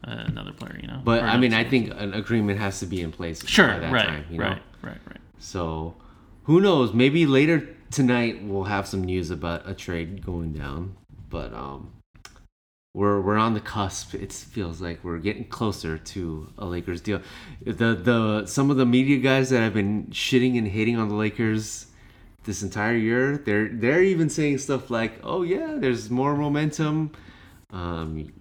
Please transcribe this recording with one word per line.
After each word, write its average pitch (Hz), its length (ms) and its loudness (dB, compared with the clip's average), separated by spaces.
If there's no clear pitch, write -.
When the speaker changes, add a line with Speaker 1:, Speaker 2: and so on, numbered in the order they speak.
Speaker 1:
uh, 113 200 -10
another 107 260 -8
player, - 280 -14
you 113 80 -12
know? 127 160 -10
Speaker 2:
But, 117 180 4
Speaker 1:
Or 113 40 0
Speaker 2:
I 110 100 4
mean, 123 160 6
Speaker 1:
another 113 140 4
Speaker 2:
I 117 40 -4
Speaker 1:
team. 120 200 2
Speaker 2:
think - 100 -10
an 101 140 -6
agreement 104 440 0
has 98 220 -4
to 98 60 -6
be 92 140 -4
in 82 120 -4
place 85 340 -8
Speaker 1:
Sure, 160 220 6
Speaker 2:
by 95 120 0
that 82 120 -2
Speaker 1:
right, 110 140 4
Speaker 2:
time, 76 240 -4
you 82 80 -8
know? 104 100 0
Speaker 1:
right, - 140 -4
right, - 240 -14
right. - 140 -20
Speaker 2:
So, 82 560 -6
who 165 160 6
knows? 151 320 4
Maybe 139 340 6
later 143 420 4
tonight 120 520 2
we'll 98 220 -4
have 98 220 -2
some 95 180 -4
news 90 260 -2
about 85 380 -6
a 95 60 -6
trade 87 500 -8
going 85 280 -6
down. 73 440 -8
But, 69 260 -8
um, 69 380 -12
we're, 101 280 2
we're 101 160 2
on 113 180 4
the 107 60 -2
cusp. - 540 -6
It 92 180 -8
feels 85 480 -8
like 85 240 -8
we're 85 140 -6
getting 104 260 -4
closer 95 520 -4
to 80 640 -8
a 101 80 -8
Lakers 87 340 -6
deal. 98 200 -2
The, 117 300 2
the, 107 520 2
some 139 240 2
of 143 80 4
the 131 80 6
media 131 320 6
guys 131 320 4
that 123 100 4
have 110 140 2
been 104 360 0
shitting 127 480 2
and 110 80 0
hating 110 300 0
on 110 120 0
the 104 60 -2
Lakers 107 720 0
this 104 200 -6
entire 104 320 0
year, 123 420 2
they're, 107 300 2
they're 120 340 2
even 170 260 4
saying 147 300 0
stuff 135 320 -4
like, 113 320 -2
"Oh, 175 200 -2
yeah, 302 340 -2
there's 117 340 -2
more 135 240 0
momentum." 151 800 0
Um, 82 720 -6